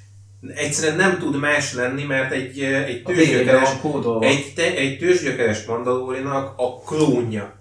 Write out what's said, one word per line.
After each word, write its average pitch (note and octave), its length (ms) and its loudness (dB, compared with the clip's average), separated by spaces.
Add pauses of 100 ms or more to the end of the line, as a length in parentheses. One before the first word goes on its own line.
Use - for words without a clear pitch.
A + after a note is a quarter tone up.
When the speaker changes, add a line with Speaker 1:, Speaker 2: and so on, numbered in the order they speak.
(540)
Speaker 1:
Egyszerűen D#3 420 -2
nem F#3 220 4
tud C#3 200 -2
más D3 360 -2
lenni, B2+ 300 -2
mert C#3 280 -2
egy, C3 280 -6
ö, C3+ 140 -2
egy C3 300 -4
Speaker 2:
A - 80 -14
végére D#3+ 240 6
Speaker 1:
tőzsgyökeres, C3 320 6
Speaker 2:
van C#3 240 -2
kódolva. A#2 340 0
Speaker 1:
egy C#3 280 2
te-, E3 220 0
egy C3+ 220 -2
tőzsgyökeres B2+ 680 0
mandalórinak B2+ 920 -2
a B2 220 -2
klónja. A#2+ 840 0